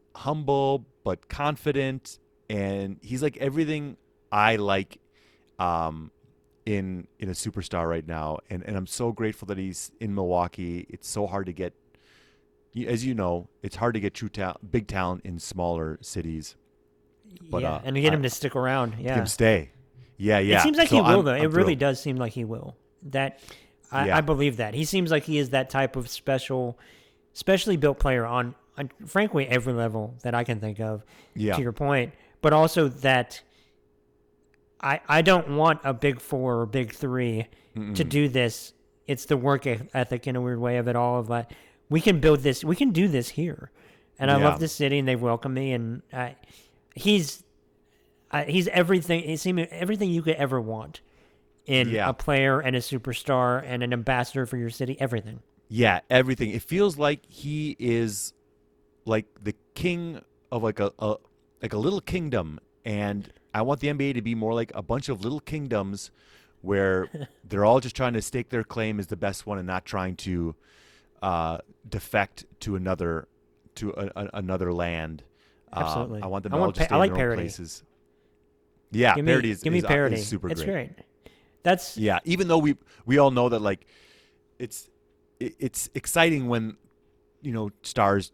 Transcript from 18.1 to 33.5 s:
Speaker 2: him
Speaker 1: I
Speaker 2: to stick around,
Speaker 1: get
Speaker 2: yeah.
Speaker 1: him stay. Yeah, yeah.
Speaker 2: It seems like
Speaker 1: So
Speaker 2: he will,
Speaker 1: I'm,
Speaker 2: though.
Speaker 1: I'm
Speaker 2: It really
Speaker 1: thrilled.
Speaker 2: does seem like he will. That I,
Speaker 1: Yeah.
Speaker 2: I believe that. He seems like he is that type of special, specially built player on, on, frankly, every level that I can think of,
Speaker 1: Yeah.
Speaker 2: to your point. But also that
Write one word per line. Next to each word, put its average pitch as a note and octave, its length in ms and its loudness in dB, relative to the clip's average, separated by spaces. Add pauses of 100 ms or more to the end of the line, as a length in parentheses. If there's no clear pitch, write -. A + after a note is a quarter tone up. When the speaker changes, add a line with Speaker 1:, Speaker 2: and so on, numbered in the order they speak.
Speaker 2:
him D3+ 80 2
Speaker 1:
I C3+ 40 -2
Speaker 2:
to B2 60 0
stick - 240 -6
around, B2+ 420 -2
Speaker 1:
get A2+ 40 -10
Speaker 2:
yeah. B2 180 -2
Speaker 1:
him A#2 80 0
stay. A2 440 2 (480)
Yeah, G2+ 220 4
yeah. G2+ 180 6
Speaker 2:
It F2+ 40 8
seems D4+ 140 4
like E4 120 4
Speaker 1:
So - 80 6
Speaker 2:
he - 40 10
will, - 200 8
Speaker 1:
I'm, D#3+ 40 2
Speaker 2:
though. C3 100 2
Speaker 1:
I'm C#3+ 80 0
Speaker 2:
It D#3 120 2
really F3+ 200 4
Speaker 1:
thrilled. C3 40 -6
Speaker 2:
does C3+ 240 0
seem C3+ 140 -4
like A#2+ 160 -2
he A#2+ 120 -6
will. A2 320 -10 (280)
That C3+ 360 -4 (500)
I, C3+ 180 0
Speaker 1:
Yeah. D#3 100 4
Speaker 2:
I - 20 4
believe C#3+ 380 2
that. G#2+ 160 -4
He D3 100 -2
seems F3 260 0
like D3+ 140 2
he D3+ 140 0
is C#3 120 0
that C3 200 0
type C3+ 260 0
of A#2+ 140 -6
special, B2+ 680 -4 (540)
specially F#3+ 460 2
built C#3+ 200 2
player B2+ 280 2
on, A#2+ 280 -2 (220)
on, C#3 140 -8 (160)
frankly, F#3+ 420 2
every B2 240 2
level A2+ 500 -2
that A#2+ 120 -4
I A#2+ 100 2
can A#2 160 -4
think G#2+ 200 -6
of, G#2+ 220 -4 (320)
Speaker 1:
Yeah. G#2 220 0
Speaker 2:
to D3 60 0
your A#2+ 100 -2
point. C#3 400 0 (300)
But D3+ 100 6
also D#3 360 6
that C3 520 2 (1400)